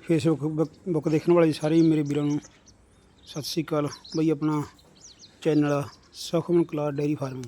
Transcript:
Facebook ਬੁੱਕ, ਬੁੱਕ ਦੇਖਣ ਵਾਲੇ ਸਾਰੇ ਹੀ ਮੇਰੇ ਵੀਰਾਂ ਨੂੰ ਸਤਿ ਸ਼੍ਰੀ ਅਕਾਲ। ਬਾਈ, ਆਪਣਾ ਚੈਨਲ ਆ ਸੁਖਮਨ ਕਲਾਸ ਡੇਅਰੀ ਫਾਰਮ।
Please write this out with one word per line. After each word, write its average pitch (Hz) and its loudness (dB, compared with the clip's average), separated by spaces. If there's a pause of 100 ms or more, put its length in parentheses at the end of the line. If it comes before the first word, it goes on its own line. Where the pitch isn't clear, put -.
Facebook 156 0
ਬੁੱਕ, 156 -2 (200)
ਬੁੱਕ 156 -2
ਦੇਖਣ 160 2
ਵਾਲੇ 165 6
ਸਾਰੇ 151 -2
ਹੀ 165 6
ਮੇਰੇ 160 4
ਵੀਰਾਂ 143 -2
ਨੂੰ 147 0 (880)
ਸਤਿ 156 -12
ਸ਼੍ਰੀ 156 -6
ਅਕਾਲ। 147 -2 (280)
ਬਾਈ, 160 2
ਆਪਣਾ 151 0 (800)
ਚੈਨਲ 151 2
ਆ 143 0 (300)
ਸੁਖਮਨ 170 0
ਕਲਾਸ 147 -4
ਡੇਅਰੀ 147 -2
ਫਾਰਮ। 131 -8